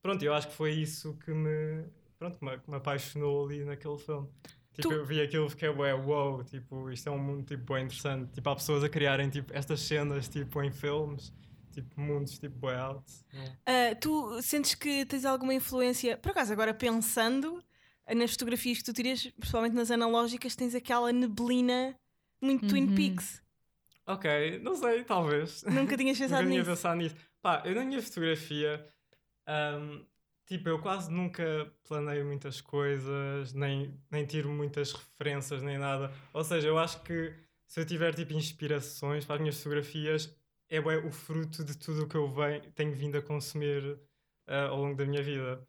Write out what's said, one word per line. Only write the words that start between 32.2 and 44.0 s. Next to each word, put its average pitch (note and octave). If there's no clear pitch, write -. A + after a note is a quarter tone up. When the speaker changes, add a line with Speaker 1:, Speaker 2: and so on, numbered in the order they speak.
Speaker 1:
muitas C#3
coisas, C#3
nem, C#3
nem D3+
tiro D3
muitas D3
referências, C#3+
nem C#3
nada. C#3
Ou D3+
seja, D#3
eu D#3
acho E3
que E3
se -
eu D#3+
tiver, E3
tipo, D#3+
inspirações D3
para D3
as D3
minhas D3+
fotografias, D3+
é D#3
bué D#3+
o D#3
fruto D#3+
de C#3+
tudo D#3
o D3+
que D#3
eu D3
venho, D3
tenho D3+
vindo C#3+
a C#3+
consumir, C#3+